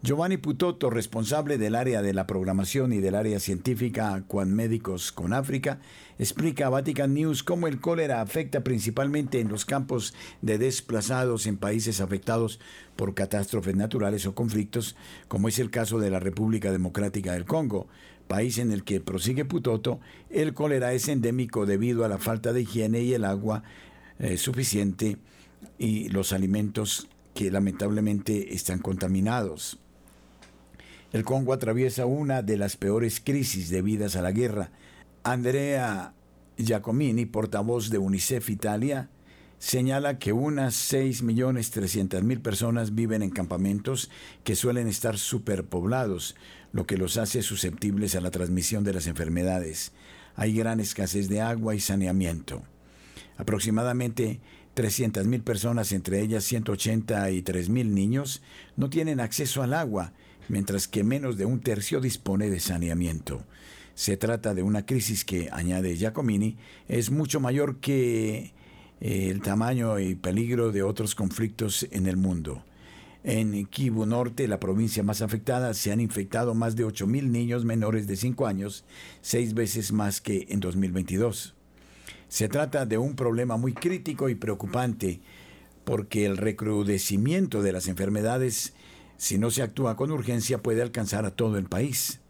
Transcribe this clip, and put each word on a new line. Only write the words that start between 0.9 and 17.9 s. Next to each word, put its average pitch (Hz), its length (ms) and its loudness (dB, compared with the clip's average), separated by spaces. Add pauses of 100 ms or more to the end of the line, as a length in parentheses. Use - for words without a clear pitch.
del 107 160 2
área 120 260 2
de 98 140 0
la 95 120 0
programación 98 680 0
y 101 60 2
del 95 140 2
área 107 240 2
científica 107 880 -2
Cuan 95 280 0
Médicos 110 580 -2
con 90 220 -2
África, 139 440 -2 (400)
explica 139 500 0
a - 20 2
Vatican 139 420 2
News 151 300 2
cómo 170 260 0
el 135 140 -4
cólera 156 400 2
afecta 135 420 -2
principalmente 135 760 0
en 110 80 0
los 104 180 -4
campos 135 480 -2 (260)
de 107 160 2
desplazados 120 920 0
en 101 120 -2
países 107 420 0
afectados 104 600 0 (360)
por 98 160 -2
catástrofes 98 640 0
naturales 104 480 0
o 98 100 -2
conflictos, 110 600 -2 (320)
como 110 200 2
es 107 100 0
el 120 100 2
caso 113 300 0
de 104 100 2
la 92 100 2
República 98 540 0
Democrática 95 600 0
del 87 100 -2
Congo, 135 420 0 (400)